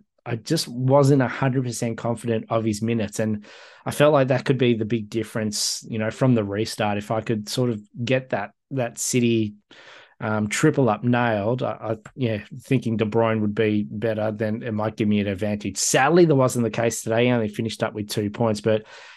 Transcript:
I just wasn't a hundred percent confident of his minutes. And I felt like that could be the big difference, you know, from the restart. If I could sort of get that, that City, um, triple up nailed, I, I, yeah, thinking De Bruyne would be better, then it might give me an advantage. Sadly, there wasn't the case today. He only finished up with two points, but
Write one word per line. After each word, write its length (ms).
I 100
just 320
wasn't 540
a 60
hundred 380
percent 320
confident 520
of 140
his 180
minutes. 380
And 260
I 60
felt 220
like 140
that 180
could 120
be 180
the 100
big 240
difference, 800
you 100
know, 140
from 240
the 80
restart. 540
If 120
I 120
could 280
sort 220
of 100
get 260
that, 220
that 280
City, 560
um, 280
triple 400
up 140
nailed, 600
I, 80
I, 240
yeah, 280
thinking 340
De 80
Bruyne 340
would 160
be 340
better, 420
then 300
it 120
might 240
give 100
me 140
an 60
advantage. 500
Sadly, 480
there 100
wasn't 280
the 60
case 320
today. 240
He 60
only 160
finished 340
up 120
with 160
two 200
points, 320
but 220